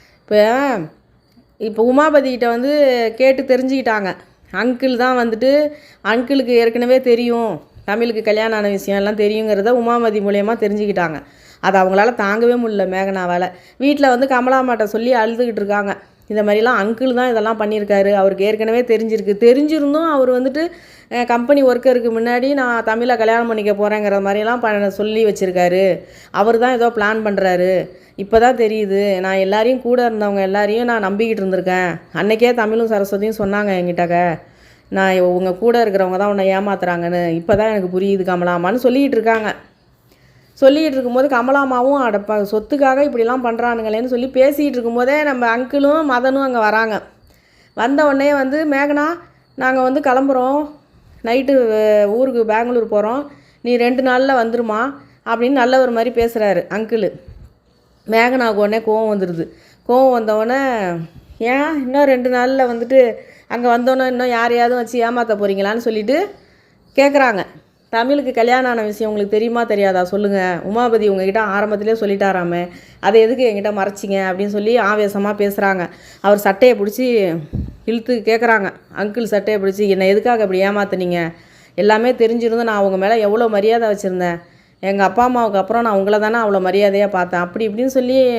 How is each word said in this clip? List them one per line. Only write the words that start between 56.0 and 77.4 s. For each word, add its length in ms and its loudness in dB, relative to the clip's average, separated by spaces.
பேசுறாரு 460 0
அங்கிள். 420 -4
மேகனாவுக்கு 560 0
உடனே 160 0
கோவம் 340 -2
வந்துடுது. 340 -4
கோவம் 240 4
வந்தவுடனே, 500 0
"ஏன் 440 -2
இன்னும் 240 0
ரெண்டு 240 2
நாள்ல 360 0
வந்துட்டு 480 2
அங்க 300 0
வந்தோன்னே 300 0
இன்னும் 200 -2
யாரையாவது 480 0
வச்சு 240 -4
ஏமாத்த 360 0
போறீங்களான்னு?" 420 -2
சொல்லிட்டு 520 -2
கேக்குறாங்க. 500 2
"தமிழுக்கு 440 -2
கல்யாணம் 380 2
ஆன 100 -2
விஷயம் 300 -4
உங்களுக்கு 260 -2
தெரியுமா 260 0
தெரியாதா 400 0
சொல்லுங்க, 600 -2
உமாபதி 440 0
உங்ககிட்ட 340 0
ஆரம்பத்திலே 520 -2
சொல்லிட்டாராமே, 760 -2
அதை 220 4
எதுக்கு 220 2
என்கிட்ட 300 0
மறைச்சிங்க?" 440 -4
அப்படின்னு 300 -2
சொல்லி 300 0
ஆவேசமா 600 0
பேசுறாங்க. 520 -2
அவர் 160 4
சட்டையை 400 4
பிடிச்சி 560 0